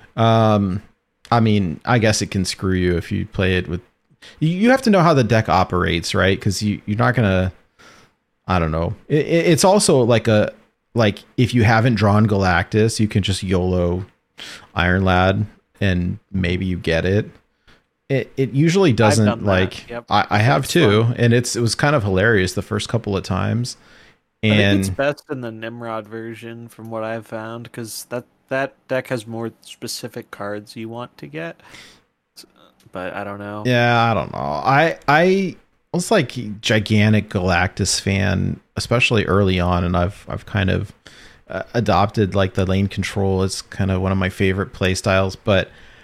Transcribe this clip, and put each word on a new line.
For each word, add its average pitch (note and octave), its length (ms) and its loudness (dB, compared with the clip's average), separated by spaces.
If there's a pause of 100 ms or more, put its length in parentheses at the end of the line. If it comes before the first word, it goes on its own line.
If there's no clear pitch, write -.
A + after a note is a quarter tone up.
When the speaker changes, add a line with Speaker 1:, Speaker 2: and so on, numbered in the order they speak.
(160)
Speaker 1:
Um, G#2+ 680 2 (480)
I A#2 100 4
mean, G#2 460 2
I B2 120 2
guess G#2+ 240 2
it G2 80 -6
can F#2+ 140 0
screw F#2+ 300 -2
you F2+ 240 2
if - 120 -8
you F#2+ 160 -4
play F#2 300 0
it F2+ 120 -2
with, F2 120 -6 (600)
you, D#3 100 2
you G3 200 2
have C4 120 2
to A3+ 80 2
know G3 100 6
how E3 140 4
the C3+ 100 4
deck A2 240 2
operates, F2 680 0
right? F#2+ 260 2
'Cause G2+ 220 -2
you, G#2 240 -2
you're G#2 120 -4
not A#2+ 160 2
gonna, F#2+ 380 0 (920)
I F#2 120 0
don't E2 120 0
know. E2+ 240 -2 (140)
It, C#3+ 180 0
it, E3+ 200 0
it's E3+ 180 2
also F#3+ 380 4
like A#2 260 2
a, G#2+ 240 2 (420)
like, G#2+ 260 0 (180)
if B2 160 2
you A#2+ 100 4
haven't A2+ 300 4
drawn G#2 340 4
Galactus, G2 720 0
you G#2+ 80 2
can G#2 140 0
just F#2+ 200 -2
yolo F2+ 640 0 (680)
Iron F2+ 300 2
Lad F#2+ 420 2 (340)
and F#2 380 -2 (120)
maybe F#2 360 -2
you F2+ 100 -2
get E2 300 -2
it. G2+ 240 0 (800)
It, - 260 -2
it C3 160 -2
usually E3 380 4
Speaker 2:
I've G#2 60 2
Speaker 1:
doesn't, G#2+ 300 4
Speaker 2:
done A#2 140 0
that. G#2 60 -4
Speaker 1:
like, F#2+ 420 0
Speaker 2:
Yep. A#2+ 220 -12
Speaker 1:
I, - 180 2
I G2+ 120 0
have C#3 240 2
Speaker 2:
It's - 100 -8
Speaker 1:
too, A2+ 300 4
Speaker 2:
fun. A#2+ 120 -2
Speaker 1:
and A#2 160 2
it's, A#2+ 240 0
it A2+ 40 -4
was A#2 140 0
kind D3 220 0
of A#2 60 0
hilarious G2 500 2
the G#2 100 -6
first - 280 -6
couple G#2+ 260 -4
of F#2 80 -4
times. G#2 540 -4 (640)
And G#2+ 120 2
Speaker 2:
I - 20 2
think G2+ 240 2
it's F#2+ 100 -2
best C#3 400 -4
in C3+ 100 -8
the A#2 120 -10
Nimrod A2+ 560 -10
version A#2 600 -14
from A2+ 220 -18
what A2 140 -8
I've A2+ 220 -8
found, A#2 440 -12
'cause - 400 -14
that, A#2+ 140 -8 (240)
that C3+ 260 -4 (140)
deck B2+ 200 -4
has A#2 180 -6
more A2+ 340 -8
specific - 680 -14
cards G#2 460 -12
you A2+ 120 -10
want A#2+ 300 -14
to D3 100 -18
get. D#3+ 320 -14 (760)
S-, - 80 -20 (460)
but F#2 240 -10
I G2+ 100 -8
don't G2+ 140 -10
know. G#2 260 -12
Speaker 1:
Yeah, A#2+ 460 2
I A2 40 0
don't E2 180 -4
know. G1+ 60 -8
I, F2+ 680 0
I F3+ 500 2 (360)
was, F3+ 180 -4
like, F#3 220 2 (280)
gigantic G#2+ 680 2
Galactus F#2 720 0
fan, F#2+ 580 -2 (180)
especially A#2+ 500 0
early F#2 340 2
on, F2+ 240 0
and F2 120 0
I've, F2+ 320 -2
I've - 180 -10
kind F#2+ 240 -2
of, F#2 220 -4 (560)
uh, - 140 -10 (120)
adopted, G2+ 600 0
like, F#2+ 200 0
the F#2+ 120 0
lane F#2+ 220 0
control G2 540 -2
as F#2+ 200 -4
kind - 300 -4
of F#2 100 0
one F#2+ 80 0
of F#2+ 80 0
my F#2+ 120 0
favorite F#2+ 420 -2
play F#2 220 -2
styles, F#2+ 420 0
but F#2+ 340 0 (340)